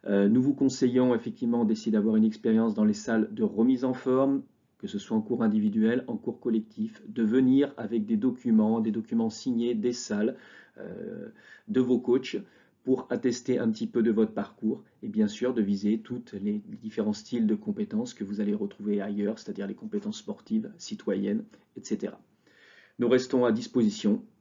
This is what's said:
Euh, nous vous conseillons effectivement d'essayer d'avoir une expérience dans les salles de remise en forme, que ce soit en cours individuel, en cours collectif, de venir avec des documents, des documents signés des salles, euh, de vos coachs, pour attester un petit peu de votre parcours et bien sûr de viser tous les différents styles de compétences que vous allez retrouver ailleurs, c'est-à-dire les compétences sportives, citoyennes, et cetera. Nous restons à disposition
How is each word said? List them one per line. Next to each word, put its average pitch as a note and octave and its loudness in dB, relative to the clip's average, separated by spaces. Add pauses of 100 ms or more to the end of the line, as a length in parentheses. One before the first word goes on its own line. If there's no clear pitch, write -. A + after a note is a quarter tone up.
Euh, G2+ 4
nous B2 4
vous C#3 2
conseillons B2+ 2
effectivement A#2 -2
d'essayer A2 0
d'avoir G#2+ 2
une A2 6
expérience A2 2
dans G#2+ 2
les G#2+ 4
salles A2 0
de A2 -2
remise A#2+ 2
en B2+ 0
forme, C3+ 2 (340)
que - -14
ce G2+ -6
soit A2 -4
en G#2+ 2
cours A#2 -2
individuel, A2 2
en A2 -6
cours - -8
collectif, A2 -4
de A#2 -4
venir C3 4
avec A2 -2
des A2 0
documents, A2+ 2
des A2 0
documents A2+ -2
signés A#2+ -2
des A#2+ 0
salles, G#2+ -2 (400)
euh, F2 -12 (380)
de A2 2
vos B2+ 2
coachs, C3 0 (460)
pour C3 0
attester B2 -2
un A2+ 0
petit A2 -4
peu A#2 0
de A2+ 4
votre G#2+ 2
parcours - -6 (180)
et G#2+ -10
bien G#2+ 2
sûr B2 -2
de A2+ 0
viser G2+ 0
tous - -10
les G#2 -4 (220)
différents G#2+ -4
styles A2+ -2
de G#2+ 2
compétences G#2+ -4
que - -8
vous G2+ -6
allez G#2 0
retrouver G2+ -4
ailleurs, G#2 -4
c'est-à-dire G2+ -8
les - -8
compétences G#2+ -8
sportives, - -6
citoyennes, G2+ -4 (340)
et - -16
cetera. - -6 (800)
Nous A#2+ 2
restons B2+ 4
à A2+ 4
disposition A2 0 (180)